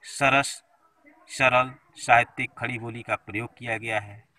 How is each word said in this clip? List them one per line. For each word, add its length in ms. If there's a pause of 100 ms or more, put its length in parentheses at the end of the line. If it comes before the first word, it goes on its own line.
सरस 600 (640)
सरल 460 (220)
साहित्यिक 600
खड़ी 220
बोली 220
का 140
प्रयोग 420
किया 200
गया 220
है। 240 (160)